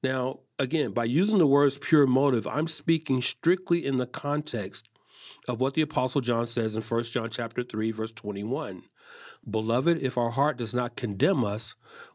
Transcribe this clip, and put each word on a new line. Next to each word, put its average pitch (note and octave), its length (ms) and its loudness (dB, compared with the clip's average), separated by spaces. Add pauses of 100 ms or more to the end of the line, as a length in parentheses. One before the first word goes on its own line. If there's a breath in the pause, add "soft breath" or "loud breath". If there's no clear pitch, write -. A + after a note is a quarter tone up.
Now, C3 360 -2 (180)
again, C3 340 0
by A#2 140 0
using F#3+ 320 2
the E3 100 6
words C#3 300 4
pure D3 300 6
motive, C3 400 4
I'm D#3 200 -2
speaking D3+ 540 0
strictly F3 640 0
in C3+ 120 0
the B2 100 0
context C#3+ 800 -6 (580 loud breath)
of A#2+ 140 -4
what C3+ 140 0
the D#3+ 60 2
Apostle C3+ 400 0
John A#2 260 0
says A2 280 -2
in A2 60 -2
First A#2 300 -2
John A2+ 180 -2
chapter A#2 340 -6
three, A2 280 -2
verse A2 200 -6
twenty-one. G#2 720 -6 (640 loud breath)
"Beloved, A#2 520 2
if B2+ 160 -2
our A#2 140 0
heart C3+ 260 0
does A2+ 160 -6
not A#2+ 220 -2
condemn A#2+ 480 2
us, G#2+ 320 -4 (380 loud breath)